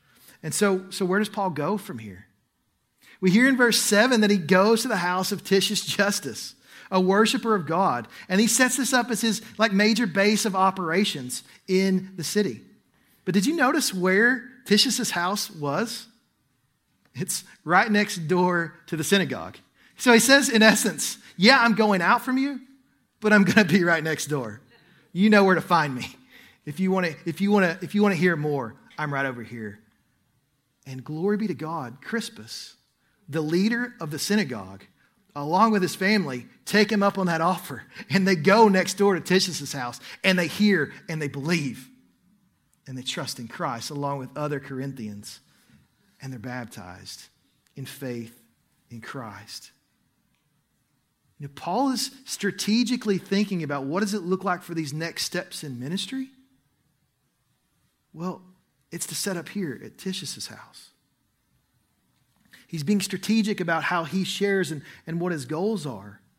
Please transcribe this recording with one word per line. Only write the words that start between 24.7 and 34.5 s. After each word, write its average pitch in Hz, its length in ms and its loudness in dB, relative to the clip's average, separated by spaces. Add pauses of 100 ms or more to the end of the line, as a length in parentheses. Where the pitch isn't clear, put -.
You 190 160 4
know 202 140 8
where 190 120 6
to 156 60 0
find 151 340 2
me. - 200 -10 (500)
If 147 140 -10
you 190 120 2
wanna, 180 240 -2 (100)
if 175 160 -6
you 202 100 2
wanna, 190 300 2
if 165 140 -10
you 208 80 4
wanna 202 120 4
hear 175 200 2
more, 143 400 -4 (220)
I'm 147 160 -4
right 139 120 -2
over 123 160 -8
here." 107 380 -12 (1040)
And 131 180 -14
glory 170 340 -2
be 214 100 -2
to 175 80 -4
God, 156 480 -10
Crispus, - 720 -10 (520)
the 160 140 -4
leader 214 580 2
of 156 120 -8
the 151 80 -6
synagogue, 117 640 -2 (520)